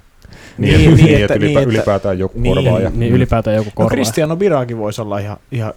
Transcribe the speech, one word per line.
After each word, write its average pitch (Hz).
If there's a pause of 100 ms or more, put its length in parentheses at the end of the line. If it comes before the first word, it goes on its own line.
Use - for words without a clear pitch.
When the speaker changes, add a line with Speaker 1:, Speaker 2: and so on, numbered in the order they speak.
(580)
Speaker 1:
Niin, 143
Speaker 2:
Niin, 156
Speaker 1:
niin, 160
Speaker 2:
niin, -
Speaker 1:
että 101
Speaker 2:
että, -
Speaker 1:
ylipä-, -
Speaker 2:
niin, 147
että 139
Speaker 1:
ylipäätään 98
joku 95
Speaker 2:
niin. 120
Speaker 1:
korvaaja. 95
Speaker 3:
Niin, 117
Speaker 1:
Mm. 123
Speaker 3:
ylipäätään 113
joku 107
Speaker 2:
No, 101
Speaker 3:
korvaaja. -
Speaker 2:
Cristiano 151
Biragi 139
voisi 107
olla 104
ihan, 101 (160)
ihan 113